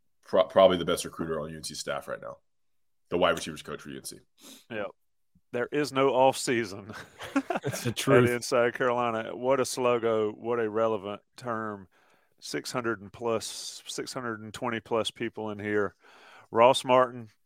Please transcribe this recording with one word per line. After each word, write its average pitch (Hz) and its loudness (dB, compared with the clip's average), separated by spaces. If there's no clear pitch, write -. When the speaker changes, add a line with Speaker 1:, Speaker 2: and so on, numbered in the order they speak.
Speaker 1:
pro-, - 4
probably 92 8
the 85 -2
best 85 -2
recruiter 80 -6
on 78 -10
U 80 -14
N 76 -14
C 76 -12
staff 71 -8
right - -8
now, 58 -14
the 87 -2
wide 87 4
receivers 78 -8
coach 73 -12
for - -18
U 67 -12
N 65 -16
C. - -16
Speaker 2:
Yeah. 107 -6
There 120 -4
is 143 -2
no 135 4
off 127 4
season 104 -4
<laughs> - 0
Speaker 3:
That's - -4
the 120 -2
Speaker 2:
at 110 -4
Speaker 3:
truth. 127 6
Speaker 2:
Inside 120 0
Carolina. 120 -2
What 127 0
a - 4
sluggo. 117 0
What 117 -4
a 110 0
relevant 104 -2
term! 110 -8
Six - -10
hundred 117 -4
and 98 -18
plus, - -6
six - -10
hundred 117 -8
and 107 -14
twenty 117 -4
plus 110 -2
people 110 -8
in 104 -10
here. 104 -2
Ross 120 6
Martin, 127 2